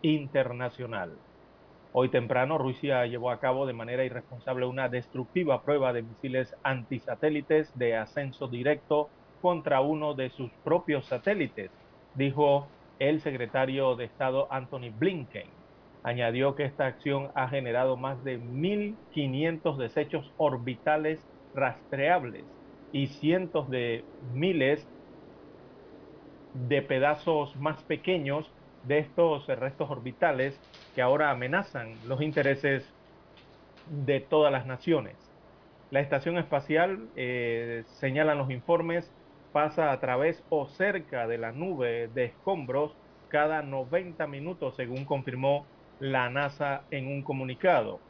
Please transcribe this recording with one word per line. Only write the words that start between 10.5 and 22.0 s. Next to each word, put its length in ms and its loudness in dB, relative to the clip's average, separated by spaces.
propios 420 2
satélites, 640 -2
dijo 520 4
el 220 2
secretario 720 0
de 80 -6
Estado 480 -2
Anthony 420 -8
Blinken. 540 -2
Añadió 500 2
que 120 -2
esta 200 -2
acción 480 -2
ha 140 0
generado 480 0
más 300 -6
de 120 -4
mil 600 -2
quinientos 640 -2
desechos 580 -4
orbitales 920 0
rastreables 880 0